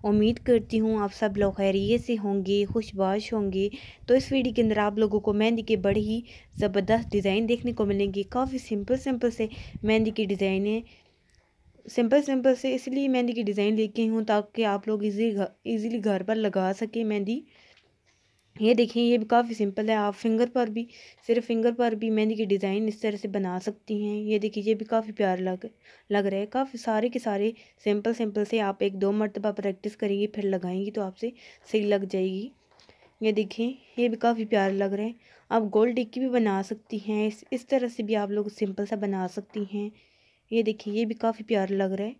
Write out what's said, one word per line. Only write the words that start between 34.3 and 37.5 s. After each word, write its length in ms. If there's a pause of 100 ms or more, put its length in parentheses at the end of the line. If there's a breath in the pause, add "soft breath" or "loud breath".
प्यारा 300
लग 180
रहा 120
है। 100 (360 soft breath)
आप 180
गोल 240
टिक्की 260
भी 100
बना 340
सकती 360
हैं, 280
इस, 160 (100)